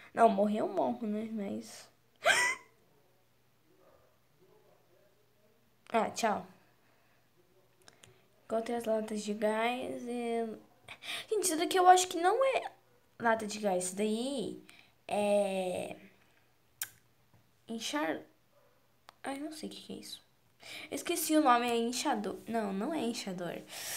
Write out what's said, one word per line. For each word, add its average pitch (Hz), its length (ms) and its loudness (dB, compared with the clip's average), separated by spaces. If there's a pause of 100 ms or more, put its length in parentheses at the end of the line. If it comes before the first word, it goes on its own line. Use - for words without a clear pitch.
(140)
Não, 226 160 8
morrer 208 320 2
eu 339 60 0
morro, 254 380 0
né? 214 260 -4
Mas 214 560 -8 (360)
<gasps> 988 320 4 (3500)
Ah, 220 160 2
tchau. 196 360 -2 (2000)
Encontrei 226 300 -2
as 233 100 -4
latas 220 360 -2
de 208 120 -4
gás 240 720 -2
e 233 440 -2 (840)
gente, 415 140 0
isso 320 140 2
daqui 359 220 0
eu 359 80 8
acho 370 200 10
que 349 120 -4
não 403 240 4 (140)
é - 140 -6 (480)
lata 226 280 2
de 208 120 -8
gás. 185 260 0
Isso 180 100 -6
daí 220 680 -2 (440)
é 196 880 0 (1700)
inchar-, 233 540 -4 (1000)
ai, 277 160 -8
não 311 120 -8
sei 202 180 -10
o - 20 -12
que - 100 -16
que - 120 -14
é - 40 -12
isso. - 260 -16 (680)
Eu - 60 -8
esqueci 330 400 0
o 302 60 8
nome, 240 280 6
é 233 80 2
inchador. 233 600 -2 (100)
Não, 220 260 -2
não 220 200 -4
é 302 60 -2
inchador. 190 640 -6 (360)